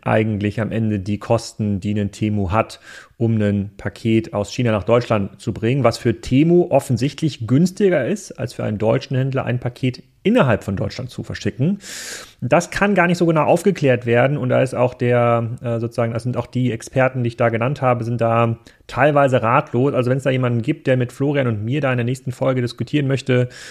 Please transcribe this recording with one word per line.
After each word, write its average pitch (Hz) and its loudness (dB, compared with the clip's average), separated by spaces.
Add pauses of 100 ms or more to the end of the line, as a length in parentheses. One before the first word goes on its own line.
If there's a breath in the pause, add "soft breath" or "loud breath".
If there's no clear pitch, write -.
eigentlich 110 0
am 104 -4
Ende 107 -2
die 101 -4
Kosten, 107 -2
die 104 -2
ein 101 -2
Temu 104 -2
hat, 110 -2 (380 loud breath)
um 113 0
ein 101 0
Paket 110 -2
aus 101 -4
China 120 0
nach 101 0
Deutschland 113 0
zu 113 -4
bringen, 117 0
was 117 2
für 117 0
Temu 165 4
offensichtlich 131 -2
günstiger 175 2
ist, 185 -6
als - -8
für 120 -8
einen 110 -2
deutschen 123 0
Händler 131 -2
ein 120 -2
Paket 123 -4 (220)
innerhalb 185 4
von 98 -2
Deutschland - -6
zu - -10
verschicken. 139 -2 (600 loud breath)
Das 147 2
kann 202 0
gar 175 4
nicht 175 2
so 175 2
genau 160 4
aufgeklärt 143 2
werden 127 2
und 123 -4
da 123 2
ist 131 -2
auch 123 0
der, 120 2 (120)
äh, 117 -4
sozusagen, 117 -2
das 117 -6
sind 123 -4
auch 120 -4
die 123 -2
Experten, 131 -2
die 120 0
ich 117 -6
da 117 2
genannt 117 -2
habe, 123 0
sind 120 -2
da 117 2 (300 loud breath)
teilweise 135 2
ratlos. 131 2
Also 123 0
wenn 131 0
es 135 -6
da 143 -2
jemanden 123 0
gibt, 151 -4
der 131 4
mit 120 0
Florian 139 -2
und 107 -2
mir 135 -2
da 135 0
in 127 0
der 120 -2
nächsten 127 -4
Folge 131 0
diskutieren 131 -2
möchte, 123 2 (220 loud breath)